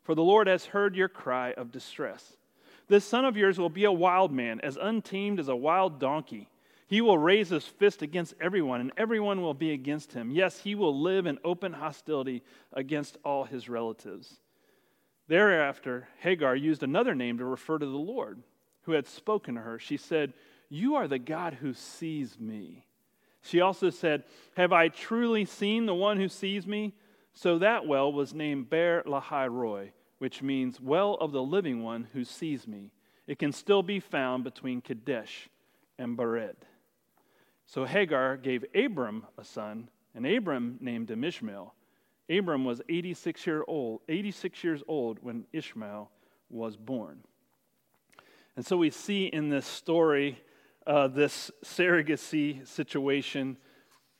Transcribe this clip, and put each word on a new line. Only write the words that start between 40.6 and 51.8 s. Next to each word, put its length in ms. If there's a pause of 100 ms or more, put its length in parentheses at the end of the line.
named 300
him 140
Ishmael. 500 (560)
Abram 340
was 240
eighty-six 580
year 220
old, 400
eighty-six 560
years 240
old 340
when 300
Ishmael 580 (380)
was 300
born. 440 (1300)
And 80
so 140
we 100
see 380
in 240
this 160
story, 760 (440)
uh, 220
this 420 (120)
surrogacy 1040